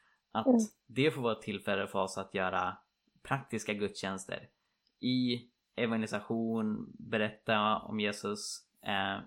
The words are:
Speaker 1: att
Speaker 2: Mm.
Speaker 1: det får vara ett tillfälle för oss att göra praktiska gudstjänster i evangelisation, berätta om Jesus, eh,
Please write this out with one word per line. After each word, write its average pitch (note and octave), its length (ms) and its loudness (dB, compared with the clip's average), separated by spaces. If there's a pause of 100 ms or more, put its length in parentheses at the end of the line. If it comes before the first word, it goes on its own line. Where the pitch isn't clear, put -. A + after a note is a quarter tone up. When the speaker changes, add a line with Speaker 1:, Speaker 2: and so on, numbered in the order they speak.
(320)
Speaker 1:
att - 160 0
Speaker 2:
Mm. B3 120 10 (280)
Speaker 1:
det C3 240 4
får C3 100 -4
vara A#2 120 2
ett G#2+ 80 -6
tillfälle G2 460 0
för G2 120 -2
oss F#2+ 180 0
att G2 160 -6
göra F#2 440 0 (460)
praktiska B2 500 -2
gudstjänster G2 760 -4 (500)
i B2 500 0 (260)
evangelisation, A2+ 1200 -2
berätta G#2+ 800 2
om G#2+ 200 -4
Jesus, G#2 680 -4 (140)
eh, G2 460 -2